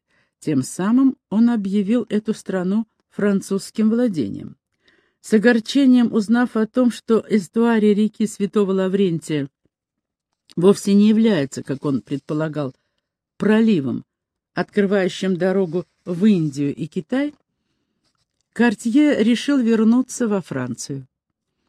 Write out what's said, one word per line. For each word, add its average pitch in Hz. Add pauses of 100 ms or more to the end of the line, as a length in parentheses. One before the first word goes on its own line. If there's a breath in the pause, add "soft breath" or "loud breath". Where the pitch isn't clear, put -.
(400)
Тем 139
самым 247 (140)
он 233
объявил 208
эту 214
страну 190 (220)
французским 202
владением. 196 (640)
С -
огорчением 240
узнав 226
о 220
том, 247
что -
эстуарий 220
реки 214
Святого 196
Лаврентия 180 (1080)
вовсе 196
не 202
является, 214
как 139
он 135
предполагал, 151 (640)
проливом, 202 (500)
открывающим 190
дорогу 180 (180)
в 180
Индию 147
и 165
Китай, 269 (1160)
Кортье 240
решил 240
вернуться 226
во 202
Францию. 131 (600)